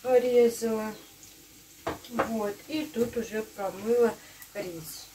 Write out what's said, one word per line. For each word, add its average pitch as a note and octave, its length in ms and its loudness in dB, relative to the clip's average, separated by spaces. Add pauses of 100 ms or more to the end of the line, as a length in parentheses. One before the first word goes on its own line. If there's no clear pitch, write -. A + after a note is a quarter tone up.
порезала. A#3 880 4 (1160)
Вот, A3 460 -2 (120)
и D#4 180 -4
тут A#3 300 -2
уже G#3+ 280 -4
промыла G#3 720 0 (400)
рис. E3+ 600 -10